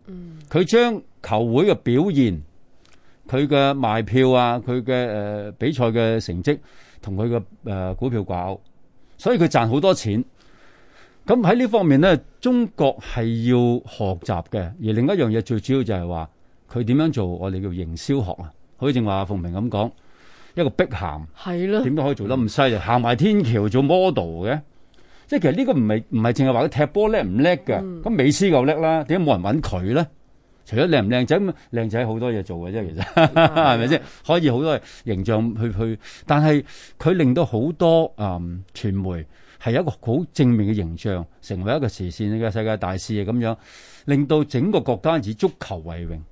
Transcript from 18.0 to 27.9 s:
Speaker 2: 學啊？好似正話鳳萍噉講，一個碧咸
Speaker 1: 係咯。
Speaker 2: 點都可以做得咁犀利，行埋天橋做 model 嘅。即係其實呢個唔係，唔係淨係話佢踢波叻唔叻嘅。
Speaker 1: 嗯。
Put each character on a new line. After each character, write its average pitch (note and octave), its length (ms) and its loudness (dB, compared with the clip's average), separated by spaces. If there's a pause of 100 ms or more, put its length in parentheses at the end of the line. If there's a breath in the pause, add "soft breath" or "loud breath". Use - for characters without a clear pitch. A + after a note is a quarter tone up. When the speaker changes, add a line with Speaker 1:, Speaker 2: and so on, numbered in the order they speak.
Speaker 2:
學 F2 60 -6 (120)
啊？ D#2+ 80 -14 (260)
好 B2+ 100 -4
似 C#3 80 2
正 A#2+ 100 0
話 G2 220 -2
鳳 F#2+ 160 -4
萍 E2+ 100 -8
噉 G#2 160 -4
講， G#2+ 220 -2 (640 soft breath)
一 E3+ 80 -2
個 C3+ 80 -2
碧 - 140 0
咸 D#2 420 -6 (100)
Speaker 1:
係 F3+ 340 -6
咯。 G#3+ 120 0
Speaker 2:
點 C3+ 120 -2
都 D#3 80 0
可 C#3 100 0
以 - 20 -4
做 G#2 120 -6
得 B2 80 -2
咁 A#2+ 140 0
犀 C#3+ 140 0 (120)
利， G2+ 40 -2
行 A2+ 240 0
埋 A#2 120 0
天 G3+ 300 4
橋 A2 240 2
做 B2+ 140 2
model A#2+ 640 0
嘅。 C#3 120 -2 (680 soft breath)
即 G3 100 -2
係 - 40 -2
其 E3 80 4
實 D3+ 80 2
呢 C4 100 0
個 B3+ 80 2
唔 C3 100 2
係， G#2+ 240 0
唔 A#2 120 -2
係 A#2 120 2
淨 C3 160 2
係 C3 60 2
話 A#2+ 100 2
佢 F3 40 0
踢 D3+ 180 0
波 G#3 220 0
叻 G#3+ 140 0
唔 F#2+ 140 -4
叻 D#3 220 4
嘅。 A#2+ 240 -2
Speaker 1:
嗯。 F3 200 -10